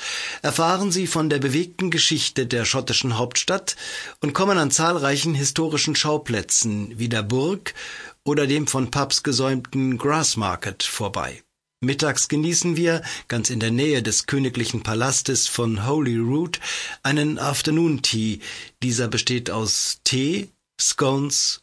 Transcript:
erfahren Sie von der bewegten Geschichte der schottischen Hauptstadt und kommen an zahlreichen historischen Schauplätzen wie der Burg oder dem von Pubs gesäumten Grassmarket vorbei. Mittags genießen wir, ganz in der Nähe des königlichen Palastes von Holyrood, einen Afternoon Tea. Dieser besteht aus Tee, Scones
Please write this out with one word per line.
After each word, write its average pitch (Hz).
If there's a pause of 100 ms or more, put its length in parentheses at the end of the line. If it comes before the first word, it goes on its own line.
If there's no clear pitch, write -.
(420)
erfahren 175
Sie 180
von 156
der 143
bewegten 165
Geschichte 147
der 120
schottischen 123
Hauptstadt 151 (440)
und 143
kommen 190
an 147
zahlreichen 156
historischen 147
Schauplätzen 113
wie 117
der 113
Burg 135 (520)
oder 147
dem 147
von 127
Pubs 139
gesäumten 131
Grassmarket 117
vorbei. 95 (400)
Mittags 135
genießen 160
wir, 165 (260)
ganz 117
in 120
der 113
Nähe 131
des 107
königlichen 123
Palastes 120
von 113
Holyrood, 139 (420)
einen 147
Afternoon 151
Tea. 110 (420)
Dieser 123
besteht 120
aus -
Tee, 165 (280)
Scones -